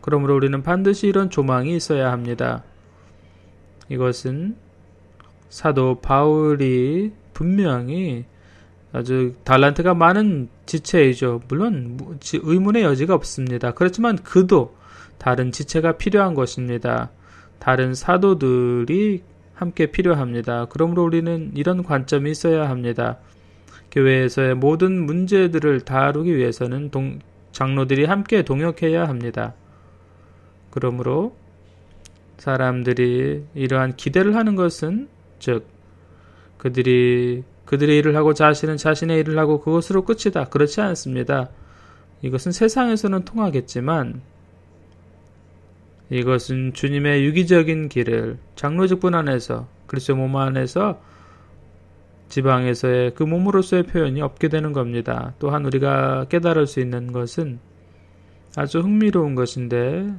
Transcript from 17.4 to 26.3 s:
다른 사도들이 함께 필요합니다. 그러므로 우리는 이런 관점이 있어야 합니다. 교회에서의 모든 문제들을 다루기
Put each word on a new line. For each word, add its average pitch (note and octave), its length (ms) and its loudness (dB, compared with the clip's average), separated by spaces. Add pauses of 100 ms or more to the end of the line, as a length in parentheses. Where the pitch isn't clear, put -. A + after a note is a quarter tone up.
다른 C3 360 0
사도들이 D#3 1300 2 (320)
함께 E3+ 320 -2
필요합니다. A#2+ 800 -2
그러므로 E3+ 380 0
우리는 E3 500 -2
이런 F3 280 -2
관점이 C#3+ 480 0
있어야 D#3 380 0
합니다. A#2+ 500 -4 (720)
교회에서의 C3 680 2
모든 D#3+ 500 2
문제들을 E3 760 2
다루기 C#3+ 540 0